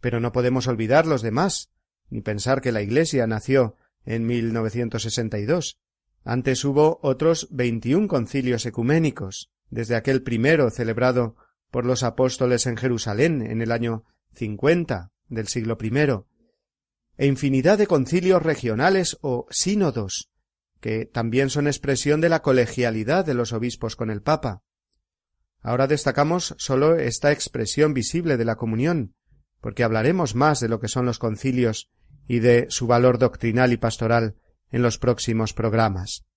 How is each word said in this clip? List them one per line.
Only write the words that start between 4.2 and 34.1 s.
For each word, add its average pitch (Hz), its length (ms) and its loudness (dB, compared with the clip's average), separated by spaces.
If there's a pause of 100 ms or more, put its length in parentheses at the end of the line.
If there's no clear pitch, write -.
mil 117 260 -2
novecientos 113 500 -4
sesenta 110 360 -4
y 101 60 -4
dos. 156 340 -2 (440)
Antes 127 440 -2
hubo 151 360 4
otros 151 480 0
veintiún 123 560 0
concilios 123 600 -2
ecuménicos, 120 840 -2 (200)
desde 113 260 -4
aquel 127 260 0
primero 127 460 2
celebrado 117 680 0 (340)
por 120 160 -2
los 123 160 0
apóstoles 123 640 0
en 117 100 -2
Jerusalén 123 640 0
en 113 220 -4
el 113 100 -2
año 113 320 -2 (300)
cincuenta 117 800 -2 (160)
del 110 200 -6
siglo 117 300 -4
primero, 120 500 0 (880)
e 139 100 0
infinidad 139 520 2
de 202 80 4
concilios 175 560 2
regionales 156 800 0
o 123 260 -4
sínodos, 151 840 -2 (500)
que 110 260 -4
también 120 420 0
son 147 180 0
expresión 143 540 0
de 165 80 4
la 165 140 2
colegialidad 123 840 2
de 151 100 -2
los 120 200 -2
obispos 113 420 -6
con 110 140 -6
el 104 100 -6
Papa. 127 420 -2 (1000)
Ahora 123 240 0
destacamos 147 720 0
solo 147 380 2
esta 143 360 0
expresión 143 600 0
visible 147 420 -2
de 117 80 0
la 113 120 -2
comunión, 120 580 -2 (480)
porque 113 220 -2
hablaremos 123 500 0
más 143 260 2
de 117 80 -2
lo 110 120 -2
que 117 80 -6
son 123 180 -2
los 120 120 -4
concilios 117 720 -2 (360)
y 120 140 0
de 120 280 6
su - 180 -4
valor 120 320 6
doctrinal 120 540 2
y 117 60 0
pastoral 113 580 0 (340)